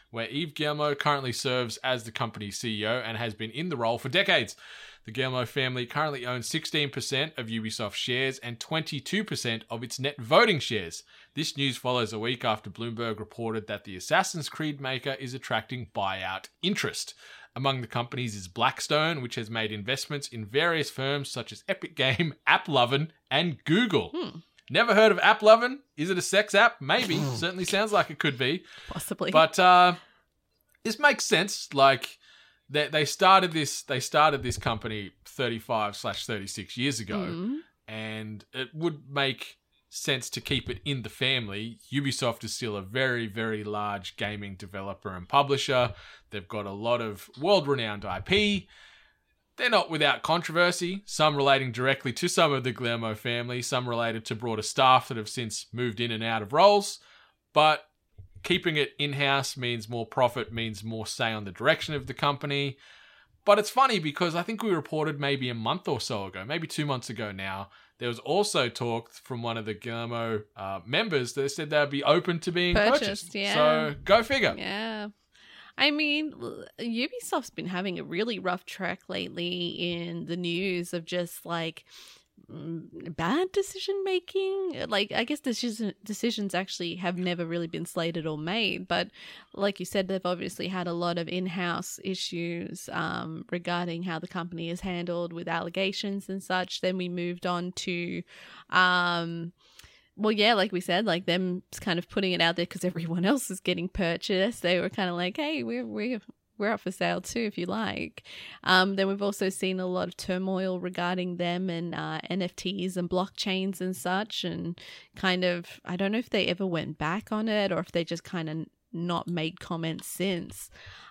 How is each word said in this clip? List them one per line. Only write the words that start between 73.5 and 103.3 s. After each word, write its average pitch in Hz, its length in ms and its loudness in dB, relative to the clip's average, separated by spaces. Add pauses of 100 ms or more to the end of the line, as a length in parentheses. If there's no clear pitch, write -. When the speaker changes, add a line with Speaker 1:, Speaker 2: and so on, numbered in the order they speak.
Speaker 1:
So, 151 400 4 (100)
go 220 180 8
figure. 220 340 2
Speaker 2:
Yeah. 214 520 -4 (720)
I 294 120 6
mean, 302 480 0
l-, - 240 -8 (160)
Ubisoft's 247 720 -2
been - 160 -8
having 180 320 -4
a 151 60 -6
really 190 360 -2
rough 180 260 -2
track 185 420 -6
lately 175 600 -4
in 170 580 -6
the 170 100 -4
news 175 560 -2
of 170 120 -4
just, 175 420 -6
like, 165 380 -4 (640)
mm, 165 640 -10
bad 285 380 0
decision 392 500 -2
making. 381 840 -2
Like, 208 240 0
I 226 100 2
guess 285 160 -2
decision, 226 640 -4
decisions 208 500 -4
actually 180 440 -4
have 180 200 -2
never 175 300 -2
really 170 220 -2
been 170 180 -6
slated 165 400 -2
or 156 100 -2
made. 185 520 -2
But 180 220 0 (440)
like 202 240 0
you 180 80 -6
said, 190 220 0
they've 190 180 -2
obviously 175 400 -4
had 180 220 -4
a 170 40 -2
lot 170 240 0
of 170 120 -4
in-house 180 760 -4
issues, 170 880 -6
um, 165 600 -6
regarding 175 500 -4
how 170 160 -4
the 180 80 -10
company 170 440 -6
is 175 100 -6
handled 175 520 -4
with 170 140 -8
allegations 190 800 -4
and 190 140 -6
such. 185 380 -2
Then 185 160 0
we 180 120 -2
moved 175 380 -4
on 180 260 -2
to, 175 520 -4 (460)
um, 175 840 2 (680)
well, 214 120 2
yeah, 214 220 6
like 196 180 2
we 180 80 0
said, 190 260 2
like, 180 200 2
them 180 360 0 (180)
kind 170 160 0
of 175 120 -4
putting 185 240 0
it 170 80 2
out 170 160 4
there 175 100 0
'cause - 160 -8
everyone 170 420 -2
else 240 280 2